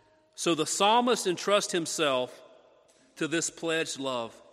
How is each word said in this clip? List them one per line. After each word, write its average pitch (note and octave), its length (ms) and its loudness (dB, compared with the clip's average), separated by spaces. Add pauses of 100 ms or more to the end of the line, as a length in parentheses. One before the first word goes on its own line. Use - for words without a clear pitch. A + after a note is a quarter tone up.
(340)
"So E3+ 220 0
the D3 100 0
psalmist A3+ 600 2
entrusts G3 460 0
himself D3 720 -2 (720)
to D#3+ 120 -2
this D#3 220 -2
pledged D#3+ 500 -4
love B2 340 -4 (180)